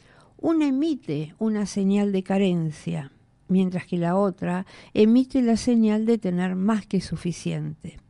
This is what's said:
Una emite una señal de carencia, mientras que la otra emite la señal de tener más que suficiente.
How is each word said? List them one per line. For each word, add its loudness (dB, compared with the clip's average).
Una 2
emite -2
una -2
señal 0
de 0
carencia, -2
mientras 0
que -6
la 0
otra -2
emite 4
la 2
señal 2
de 2
tener -2
más 0
que -2
suficiente. -8